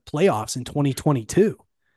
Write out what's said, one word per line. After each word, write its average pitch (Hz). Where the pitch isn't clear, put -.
playoffs 147
in 127
twenty 143
twenty-two, 151